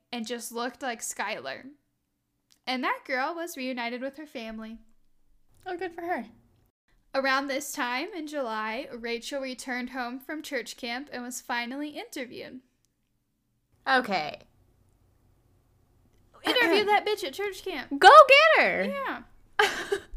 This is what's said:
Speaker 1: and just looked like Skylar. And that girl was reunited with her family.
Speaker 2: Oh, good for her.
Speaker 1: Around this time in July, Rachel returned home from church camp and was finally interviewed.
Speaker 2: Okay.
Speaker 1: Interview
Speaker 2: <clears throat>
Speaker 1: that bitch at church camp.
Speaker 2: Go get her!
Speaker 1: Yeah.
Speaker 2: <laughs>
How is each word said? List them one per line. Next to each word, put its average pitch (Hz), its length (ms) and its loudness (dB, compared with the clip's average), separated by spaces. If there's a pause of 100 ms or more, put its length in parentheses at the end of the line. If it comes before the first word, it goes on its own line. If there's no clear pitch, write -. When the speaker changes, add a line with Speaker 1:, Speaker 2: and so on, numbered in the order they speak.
(120)
Speaker 1:
and 226 160 -8
just 233 240 -10
looked 233 300 -8
like 240 200 -8
Skylar. 135 600 -8 (1040)
And 254 160 -6
that 427 220 -4
girl 277 300 -4
was 339 220 -10
reunited 247 440 -8
with 269 160 -10
her 311 100 -16
family. 220 500 -14 (880)
Speaker 2:
Oh, 370 100 -6
good 359 180 -8
for 349 80 -14
her. 339 260 -4 (880)
Speaker 1:
Around 269 320 0
this 277 260 -6
time 254 420 -4
in 311 120 -8
July, 226 640 -6
Rachel 233 480 -8
returned 254 500 -8
home 254 280 -8
from 302 220 -10
church 247 360 -8
camp 254 340 -10
and 247 120 -10
was 247 180 -12
finally 262 480 -8
interviewed. 294 720 -14 (1300)
Speaker 2:
Okay. 254 520 -2 (2000)
Speaker 1:
Interview 415 400 4
Speaker 2:
<clears throat> - 0 -
Speaker 1:
that 403 200 4
bitch 415 180 -2
at 269 100 -6
church 392 300 -8
camp. 277 260 -8 (100)
Speaker 2:
Go 370 100 12 (480)
get 302 60 6
her! 185 220 2
Speaker 1:
Yeah. 508 360 -6 (380)
Speaker 2:
<laughs> 392 400 -2 (180)